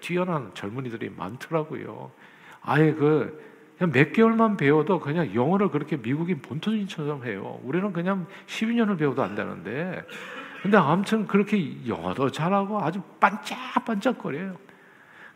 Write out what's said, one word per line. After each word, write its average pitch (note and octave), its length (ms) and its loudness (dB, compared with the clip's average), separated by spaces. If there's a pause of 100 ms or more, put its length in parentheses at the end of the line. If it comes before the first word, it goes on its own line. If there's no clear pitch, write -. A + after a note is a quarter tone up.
뛰어난 E3+ 540 -2
젊은이들이 A2+ 640 -8
많더라고요. B2+ 920 -8 (520)
아예 D3+ 300 6
그 D3 500 2 (340)
그냥 F3 160 0
몇 C3+ 200 6
개월만 A3+ 440 4
배워도 D3+ 440 4
그냥 C#3 340 -2
영어를 F3 340 4
그렇게 D3 280 -2
미국인 D3 440 -2
본토인처럼 D#3+ 840 -4
해요. A#2+ 400 -6
우리는 F#3 280 -2
그냥 F3 340 -2 (200)
십이 A3+ 280 -4
년을 G#3+ 220 2
배워도 C3+ 260 0
안 G2 120 -2
되는데. G#2 720 -6 (580)
근데 G3+ 160 6
아무튼 F#3 480 4
그렇게 D#3+ 600 0
영어도 G2 440 0
잘하고 G3 500 0
아주 E3+ 220 -2 (180)
반짝반짝거려요. G3 1400 -2 (800)